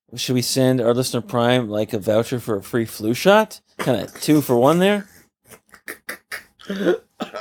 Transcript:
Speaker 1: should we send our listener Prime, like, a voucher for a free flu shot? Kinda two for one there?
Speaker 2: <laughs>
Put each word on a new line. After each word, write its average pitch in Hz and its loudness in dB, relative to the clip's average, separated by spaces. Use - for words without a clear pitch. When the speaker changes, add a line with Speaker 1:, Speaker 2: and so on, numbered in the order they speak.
Speaker 1:
should 127 -4
we 123 0
send 131 2
our 117 2
listener 123 -2
Prime, 120 0
like, 104 -4
a 113 -2
voucher 110 0
for 110 -4
a 95 -6
free 117 -2
flu 110 -4
shot? 208 2
Kinda 120 -2
two 151 4
for 135 2
one 143 4
there? 196 2
Speaker 2:
<laughs> 202 -2